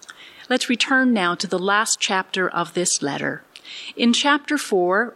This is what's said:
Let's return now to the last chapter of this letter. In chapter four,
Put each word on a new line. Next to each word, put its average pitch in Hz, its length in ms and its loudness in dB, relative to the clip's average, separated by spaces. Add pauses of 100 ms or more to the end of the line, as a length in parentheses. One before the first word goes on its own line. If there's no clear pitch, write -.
(500)
Let's 254 200 -2
return 254 440 2
now 180 220 2
to - 100 -6
the 185 140 -2
last 202 400 0
chapter 190 500 0
of 170 240 -4
this 180 280 0
letter. 143 420 -4 (520)
In 233 180 4
chapter 285 440 2
four, 196 580 2